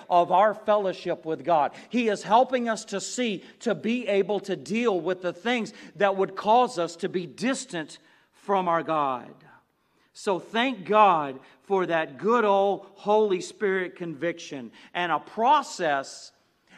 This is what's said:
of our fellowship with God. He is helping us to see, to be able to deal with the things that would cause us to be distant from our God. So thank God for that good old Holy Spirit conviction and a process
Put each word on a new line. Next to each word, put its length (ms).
of 220
our 220
fellowship 720
with 180
God. 300
He 200
is 140
helping 460
us 160
to 160
see, 420
to 160
be 320
able 340
to 140
deal 440
with 220
the 120
things 400
that 220
would 180
cause 440
us 180
to 120
be 160
distant 720
from 360
our 160
God. 500
So 220
thank 480
God 540
for 240
that 320
good 260
old 400
Holy 460
Spirit 540
conviction 760
and 180
a 60
process 1120